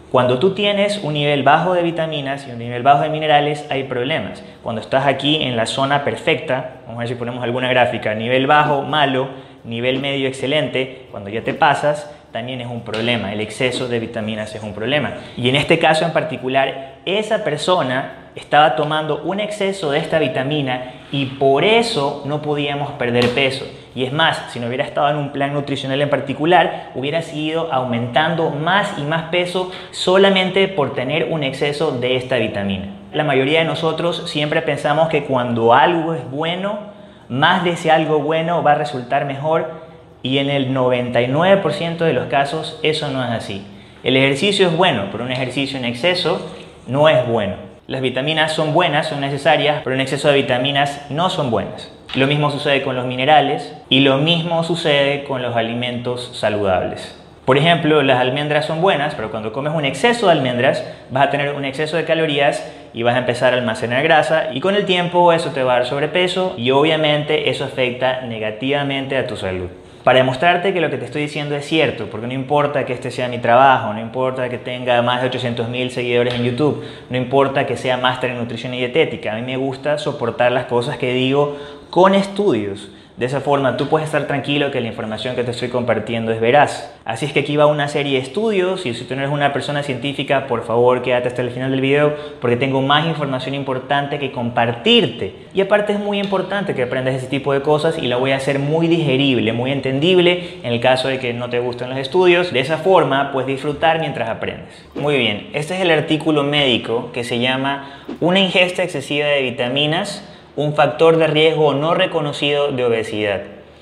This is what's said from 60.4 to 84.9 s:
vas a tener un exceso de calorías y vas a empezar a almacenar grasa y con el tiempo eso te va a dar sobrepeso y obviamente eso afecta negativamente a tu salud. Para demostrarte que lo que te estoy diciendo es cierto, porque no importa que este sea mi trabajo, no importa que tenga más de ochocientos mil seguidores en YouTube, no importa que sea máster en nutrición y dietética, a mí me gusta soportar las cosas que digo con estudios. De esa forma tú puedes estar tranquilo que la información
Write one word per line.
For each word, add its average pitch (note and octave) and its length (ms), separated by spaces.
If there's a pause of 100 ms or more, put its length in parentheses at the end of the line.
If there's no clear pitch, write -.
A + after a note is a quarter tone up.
vas C3+ 180
a - 20
tener C#3+ 240
un C#3 100
exceso D3 320
de D#3 80
calorías D#3 640 (240)
y A2+ 120
vas A#2+ 100
a B2+ 40
empezar B2 360
a - 20
almacenar A#2+ 460
grasa D#3+ 500
y - 80
con G3 140
el G#3 100
tiempo F3 480
eso E3 180
te C3+ 120
va B2+ 120
a - 20
dar B2 100
sobrepeso F3+ 720
y A#2+ 140
obviamente D3+ 800
eso C#3+ 140
afecta B2+ 580
negativamente C3+ 920
a A#2+ 100
tu A2 100
salud. F#2 320 (360)
Para B2+ 160
demostrarte F3 520
que F3 80
lo D3+ 80
que C3 80
te B2 80
estoy C#3+ 180
diciendo D3 320
es C#3+ 120
cierto, A#2+ 400
porque A2 200
no B2 60
importa C3+ 540
que B2+ 80
este B2 160
sea B2 180
mi B2 100
trabajo, A#2+ 540
no A2 80
importa B2+ 480
que A#2+ 80
tenga B2 460
más B2 180
de B2+ 80
ochocientos A#2 400
mil B2+ 220
seguidores A#2+ 420
en A#2+ 120
YouTube, B2 380 (280)
no B2 80
importa C3+ 480
que A#2+ 100
sea B2+ 220
máster B2+ 320
en B2 80
nutrición A#2+ 340
y B2 60
dietética, B2 540
a G#2+ 40
mí A#2 60
me C3 160
gusta C#3 400
soportar B2 540
las C3 120
cosas B2 320
que B2+ 160
digo C3+ 460 (320)
con F#3+ 240
estudios. B2+ 760 (260)
De A2+ 100
esa C3+ 140
forma C#3 360
tú C#3+ 120
puedes D#3 180
estar D3 220
tranquilo C#3+ 420
que C#3 100
la A#2 60
información A2 480